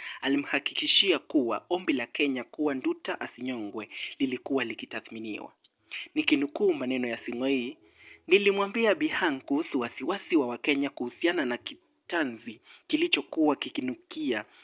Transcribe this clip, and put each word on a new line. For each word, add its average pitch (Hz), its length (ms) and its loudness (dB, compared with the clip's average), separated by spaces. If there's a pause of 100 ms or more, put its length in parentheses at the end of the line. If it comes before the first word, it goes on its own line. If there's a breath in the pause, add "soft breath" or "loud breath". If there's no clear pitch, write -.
(220 loud breath)
alimhakikishia 143 1000 2
kuwa 117 500 2
ombi 175 240 0
la 120 120 0
Kenya 131 380 0
kuwa 151 320 -2
Nduta 170 460 -2
asinyongwe 113 680 -6 (300 loud breath)
lilikuwa 131 440 0
likitathminiwa. 110 880 -8 (640 loud breath)
Nikinukuu 151 580 2
maneno 127 340 -2
ya 117 100 -4
Sing'oei, 123 600 -2 (500 loud breath)
"Nilimwambia 202 680 4
Bi 151 120 2
Hang 156 320 0
kuhusu 143 400 0
wasiwasi 139 560 -2
wa 135 120 4
Wakenya 139 420 0
kuhusiana 160 560 -2
na 123 120 -2
kitanzi - 1040 -6 (260 loud breath)
kilichokuwa 151 680 2
kikinukia 127 880 -4 (180 loud breath)